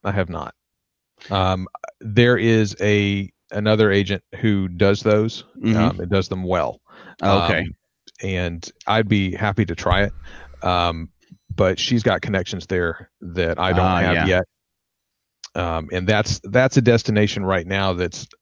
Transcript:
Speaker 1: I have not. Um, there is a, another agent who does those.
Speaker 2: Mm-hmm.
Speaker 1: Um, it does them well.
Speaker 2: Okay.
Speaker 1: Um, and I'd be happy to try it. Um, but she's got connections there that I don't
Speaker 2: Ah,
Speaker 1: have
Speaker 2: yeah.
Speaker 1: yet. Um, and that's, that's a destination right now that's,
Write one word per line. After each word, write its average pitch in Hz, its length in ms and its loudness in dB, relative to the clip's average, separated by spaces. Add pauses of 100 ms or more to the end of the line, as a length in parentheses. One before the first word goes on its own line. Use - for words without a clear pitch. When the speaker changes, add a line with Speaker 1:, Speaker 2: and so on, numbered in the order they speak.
Speaker 1:
I 101 80 -4
have 95 180 -2
not. 80 260 -10 (760)
Um, 92 380 0 (340)
there 120 380 4
is 110 420 2
a, 101 480 0 (220)
another 107 400 2
agent 98 320 0 (160)
who 101 280 2
does 98 340 2
those. 107 420 0 (180)
Speaker 2:
Mm-hmm. 110 160 2
Speaker 1:
Um, 87 240 0
it 87 80 -6
does 95 180 0
them 92 160 -6
well. 87 380 -2 (400)
Speaker 2:
Okay. 90 380 2
Speaker 1:
Um, 82 160 -6 (480)
and 90 480 -6 (160)
I'd 110 200 2
be 98 280 0
happy 104 300 0
to 87 100 -6
try 92 300 2
it. 98 80 -6 (500)
Um, 85 460 -2 (440)
but 92 260 2
she's 120 220 0
got 101 200 0
connections 92 440 -6
there 87 460 -4 (100)
that 85 380 -4
I 92 140 0
don't 90 120 2
Speaker 2:
Ah, 92 140 2
Speaker 1:
have 90 160 0
Speaker 2:
yeah. 80 100 0
Speaker 1:
yet. 90 200 2 (1120)
Um, 82 360 -4
and 90 160 -4
that's, 107 380 0
that's 123 320 2
a 135 40 4
destination 107 640 2
right 92 220 -2
now 98 260 0
that's, 87 340 -6 (140)